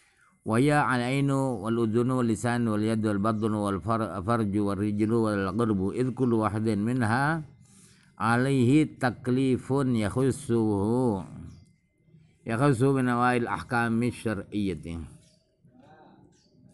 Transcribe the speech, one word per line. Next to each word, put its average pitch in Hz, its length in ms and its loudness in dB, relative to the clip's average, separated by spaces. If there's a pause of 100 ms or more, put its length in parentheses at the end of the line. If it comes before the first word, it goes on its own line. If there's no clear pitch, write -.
(420)
Wa 110 160 0
ya 147 300 4
al-ainu 131 760 0
wal 113 240 0
udhunu 120 320 2
wal 123 80 0
lisan 117 400 0
wal 107 160 0
yadu 110 320 0
wal 98 80 0
batnu 107 400 0
wal 98 160 0
far-, 101 480 -4
farju 107 400 0
wal 101 80 -2
rijlu 107 560 0
wal 98 240 -2
qalbu 101 400 0
idh 127 240 -2
kullu 117 240 2
wahidin 107 400 0
minha 131 640 -2 (720)
alaihi 127 800 2
taklifun 131 960 0
yakhussuhu, 113 1300 0 (1200)
yakhussu 127 540 2
min 127 100 0
awail 123 400 0
ahkami 117 640 -2
syar'iyyati. 95 880 -6 (1800)